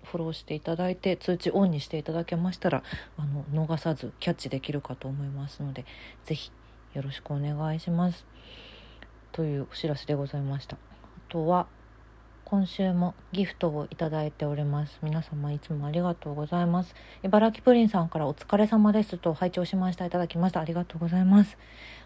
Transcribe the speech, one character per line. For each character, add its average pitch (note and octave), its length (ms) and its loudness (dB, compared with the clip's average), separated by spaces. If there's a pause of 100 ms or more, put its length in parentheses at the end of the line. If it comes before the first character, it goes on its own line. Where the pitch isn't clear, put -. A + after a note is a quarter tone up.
フ - 140 -6
ォ E3+ 60 -4
ロ D#3+ 60 -4
ー - 40 -4
し - 80 -14
て - 120 -8
い D3+ 60 -6
た E3 160 -4
だ F3+ 140 0
い F3+ 60 -4
て、 F3+ 200 0
通 F3+ 220 -2
知 - 120 -2
オ G3 140 4
ン F#3 60 4
に D3 100 -2
し - 80 -10
て - 80 -6
い D3+ 60 -4
た D#3+ 100 -6
だ E3 120 -2
け F3 120 -4
ま F3 160 -2
し - 60 -10
た - 100 0
ら、 C3+ 140 0 (340)
あ D3+ 80 -6
の、 C#3+ 420 -2
逃 D#3 120 -2
さ D#3+ 160 -2
ず B2+ 260 -8
キ - 80 -4
ャ F3 40 2
ッ E3 40 -4
チ - 140 -10
で C3+ 100 -4
き - 100 -8
る C#3+ 120 -4
か - 140 -10
と - 120 -10
思 C#3 160 -6
い C#3 40 -6
ま C#3 200 -8
す - 140 -12
の C#3 100 -6
で、 C3+ 140 -12 (380)
ぜ D#3 100 -4
ひ - 160 -10 (420)
よ C#3+ 80 -8
ろ C3+ 100 -6
し - 100 -10
く - 100 -12
お C#3+ 80 -4
願 D3 360 -2
い D#3+ 60 -4
し F3 100 -6
ま F3 220 2
す。 - 140 -12 (1080)
と E3 120 -2
い D3 140 -2
う C3+ 120 -6
お - 40 -16
知 - 140 -4
ら D3 80 -2
せ - 100 -12
で D3+ 80 0
ご C#3 120 -2
ざ C#3+ 100 -8
い C#3+ 60 -2
ま C#3 180 -4
し - 60 -16
た。 - 100 -12
あ - 20 -14 (520)
と D#3+ 160 -2
は、 F3+ 220 2 (800)
今 G3 180 2
週 F#3 280 0
も F3 240 2 (160)
ギ F#3+ 120 0
フ - 120 -6
ト E3+ 140 0
を D3 200 -4
い - 60 -14
た D#3+ 120 -2
だ D#3 160 -2
い D3+ 60 -4
て - 140 -6
お D3 100 -2
り D3 80 -2
ま D3 240 0
す。 - 160 -14
皆 D#3 180 -2
様 D3 300 -6
い D3 80 -4
つ - 140 -8
も D3 120 -4
あ D3 60 -6
り D#3 80 -2
が F3 160 0
と D#3 160 -12
う C#3+ 60 -6
ご D3+ 100 -4
ざ F3 160 0
い F3 40 2
ま F3 180 2
す。 - 100 -16 (300)
茨 G#3+ 260 6
城 A3 100 -6
プ B3 140 8
リ A#3+ 80 8
ン A3 60 8
さ G3 160 2
ん E3 40 0
か E3 120 -2
ら D3+ 100 0
「お D3+ 40 -2
疲 - 220 -2
れ G#3+ 120 6
様 G#3+ 240 6
で G#3+ 100 4
す」 F3+ 160 -4
と E3 160 0
「拝 F3+ 160 0
聴 F3+ 140 -2
し E3+ 100 -4
ま F#3 180 2
し F3 40 -6
た」 F3+ 100 -4
い F3 40 -4
た F3+ 80 0
だ F3 100 0
き - 100 -6
ま F3+ 100 4
し F3+ 40 -4
た。 E3+ 80 0
あ D#3+ 40 -2
り D#3+ 80 -4
が F3 120 -2
と - 100 -14
う D#3+ 60 -6
ご E3+ 80 0
ざ F3 100 2
い F#3 60 6
ま G3 180 10
す。 - 160 0 (480)